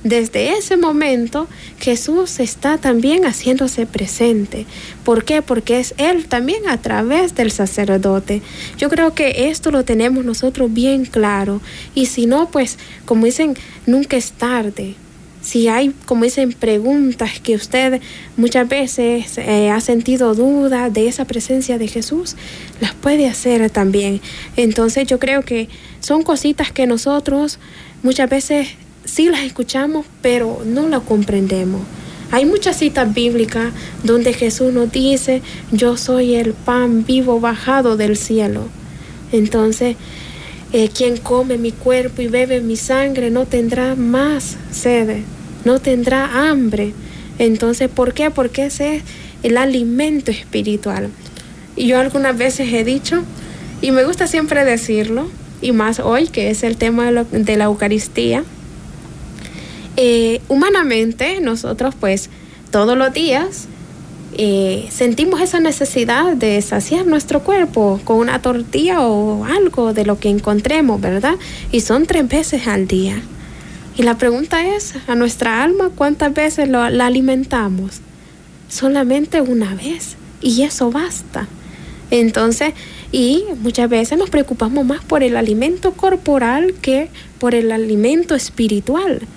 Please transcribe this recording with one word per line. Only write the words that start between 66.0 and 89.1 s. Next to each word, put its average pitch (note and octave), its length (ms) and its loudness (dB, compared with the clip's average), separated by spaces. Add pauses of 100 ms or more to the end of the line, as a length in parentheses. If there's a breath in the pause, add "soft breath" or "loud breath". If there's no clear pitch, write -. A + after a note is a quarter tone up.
de G#3 260 2
saciar G#3 420 0
nuestro D4+ 380 2
cuerpo A#3 600 2
con A3+ 140 2
una B3 220 0
tortilla B3+ 600 0
o G#3+ 440 0
algo C4 480 2
de G#3+ 140 0
lo G#3 140 0
que G#3+ 80 0
encontremos, G#3 720 2
¿verdad? G3 340 0 (380 loud breath)
Y A#3+ 80 2
son B3 260 2
tres E4 220 2
veces C#4+ 400 0
al G3 180 0
día. F#3+ 340 0 (760 loud breath)
Y A#3+ 80 2
la A#3 120 4
pregunta D#4+ 580 0
es, G#4 200 -6 (140)
¿a A#3+ 80 0
nuestra A#3 480 0
alma F#4 300 2
cuántas D4 380 2
veces D4+ 360 0
lo, A#3+ 200 2
la B3 180 2
alimentamos? B3 880 0 (720 loud breath)
Solamente C#4 720 2
una A#3 340 0
vez, C#4+ 420 -8 (240)
y A#3+ 220 2
eso C4 300 0
basta. D#4+ 560 -6 (640 loud breath)
Entonces, A#3 600 2 (380 loud breath)
y C4 340 2 (160)
muchas A#3+ 300 0
veces A#3 260 0
nos F#4 140 2
preocupamos C4+ 560 0
más C#4+ 180 -2
por D4 200 2
el A#3+ 120 2
alimento C4 560 0
corporal E4 880 2
que C4+ 280 0 (320 loud breath)
por A#3+ 160 2
el A3+ 160 2
alimento A3+ 640 2
espiritual. B3 840 -2 (140 loud breath)